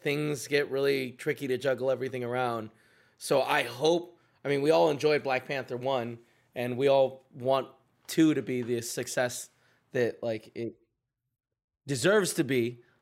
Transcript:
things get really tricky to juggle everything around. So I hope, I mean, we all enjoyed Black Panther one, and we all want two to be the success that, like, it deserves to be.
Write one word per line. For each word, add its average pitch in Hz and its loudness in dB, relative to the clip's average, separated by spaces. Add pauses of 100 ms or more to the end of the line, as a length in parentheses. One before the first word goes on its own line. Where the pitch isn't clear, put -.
things 147 -2
get 143 0
really 135 0
tricky 139 -4
to 123 0
juggle 131 0
everything 123 -4
around. 120 -4 (480)
So 135 2
I 139 2
hope, 147 0 (280)
I 139 -4
mean, 139 0
we 151 4
all 165 6
enjoyed 147 2
Black 127 -2
Panther 131 -6
one, 120 -2 (360)
and 123 -4
we 139 2
all 135 2
want 131 0 (380)
two 160 4
to 139 -2
be 123 -4
the 117 -2
success 123 -4 (420)
that, 123 0
like, 113 -4
it 117 -8 (1120)
deserves 165 2
to 160 0
be. 120 -2 (220)